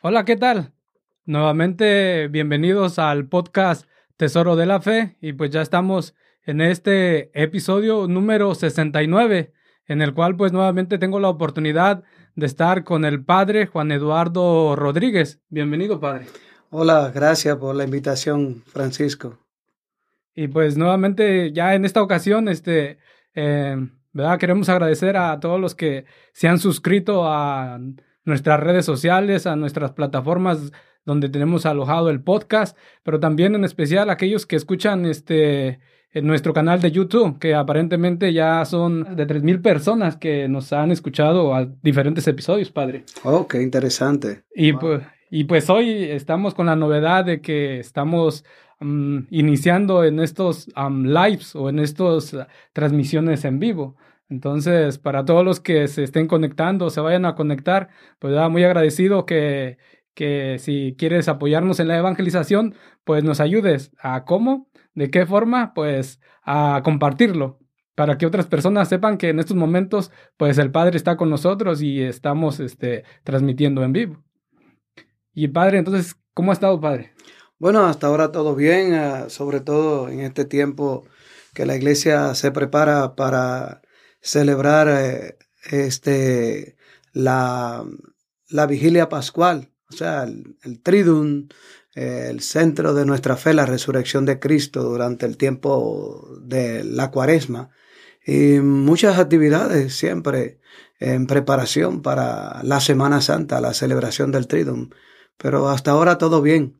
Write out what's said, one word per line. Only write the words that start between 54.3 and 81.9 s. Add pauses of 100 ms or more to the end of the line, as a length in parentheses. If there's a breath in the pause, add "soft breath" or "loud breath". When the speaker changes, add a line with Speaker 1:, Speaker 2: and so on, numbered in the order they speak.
Speaker 1:
para
todos
los
que
se
estén
conectando,
se
vayan
a
conectar, (280 soft breath)
pues,
ah,
muy
agradecido
que, (380 soft breath)
que
si
quieres
apoyarnos
en
la
evangelización, (300 loud breath)
pues,
nos
ayudes.
¿A
cómo? (240 soft breath)
¿De
qué
forma?
Pues, (260 soft breath)
a
compartirlo, (360)
para
que
otras
personas
sepan
que
en
estos
momentos, (280 soft breath)
pues,
el
Padre
está
con
nosotros
y
estamos,
este, (200 soft breath)
transmitiendo
en
vivo. (1080 soft breath)
Y,
padre,
entonces, (160)
¿cómo
ha
estado,
padre? (460 soft breath)
Speaker 2:
Bueno,
hasta
ahora
todo
bien,
ah,
sobre
todo
en
este
tiempo (480 soft breath)
que
la
iglesia